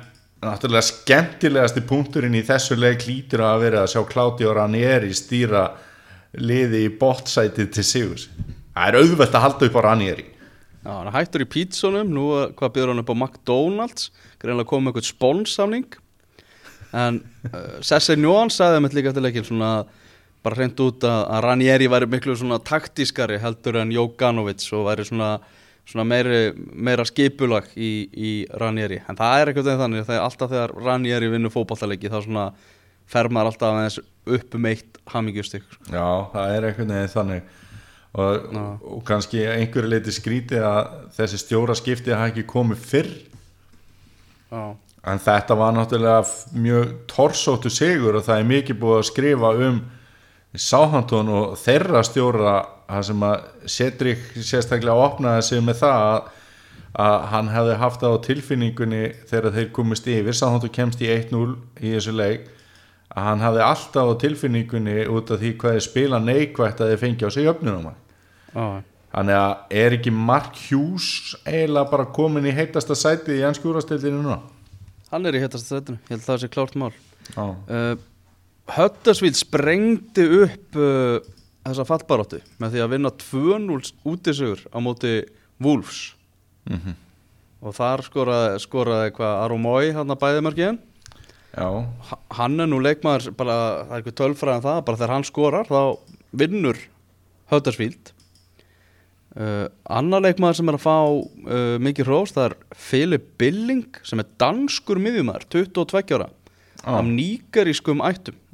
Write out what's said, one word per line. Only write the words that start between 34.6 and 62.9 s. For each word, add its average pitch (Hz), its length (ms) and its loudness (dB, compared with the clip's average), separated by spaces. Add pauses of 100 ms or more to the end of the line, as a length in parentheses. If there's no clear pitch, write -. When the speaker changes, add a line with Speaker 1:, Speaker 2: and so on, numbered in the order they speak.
Speaker 2:
eitt 110 380 -4
hamingjustig, 104 580 -6
sko. - 240 -20
Speaker 1:
Já, 87 200 -4 (220)
það 101 260 -4
er 110 120 0
einhvern 107 280 -4
veginn 98 180 -2
þannig. 95 400 -4 (600)
Og, 98 340 -2
Speaker 2:
Já. 107 160 -8 (220)
Speaker 1:
og - 180 -12
kannski 107 420 -2
einhverju 113 460 -2
leyti 113 240 0
skrítið 120 500 -4
að 104 300 0 (160)
þessi 101 280 -4
stjóraskipti 120 760 -2
hafi 113 180 0
ekki 113 140 -6
komið 117 340 0
fyrr. - 300 0 (1400)
Speaker 2:
Já. 113 100 -10 (420)
Speaker 1:
En 95 160 -2
þetta 104 340 4
var 110 200 4
náttúrulega 113 480 4
f-, - 300 -8
mjög 120 420 2 (100)
torsóttur 131 680 2
sigur 135 460 2
og 107 100 0
það 110 140 4
er 113 80 2
mikið 131 320 2
búið 113 180 4
að 107 80 2
skrifa 131 520 2
um 123 240 2 (720)
Southampton 123 760 2
og 104 280 0
þeirra 156 460 4
stjóra, 117 520 2 (300)
þar 101 200 -4
sem 104 180 -2
að 104 220 0 (200)
Cedric 123 580 -2 (140)
sérstaklega 117 600 0
opnaði 123 480 4
sig 120 160 0
með 117 180 0
það 135 220 4
að, 107 300 0 (640)
að 104 220 4 (100)
hann 110 260 -2
hefði 117 240 2
haft 123 240 -2
það 117 160 2
á 117 80 -2
tilfinningunni 117 800 -2 (220)
þegar 110 280 0
þeir 113 200 -2
komist 113 360 -2
yfir, 113 240 0
Southampton 120 400 0
kemst 120 320 -2
í 113 80 0
eitt 113 220 -2
núll 120 240 -2 (160)
í 110 180 -4
þessu 110 240 -2
leik, 110 320 -2 (600)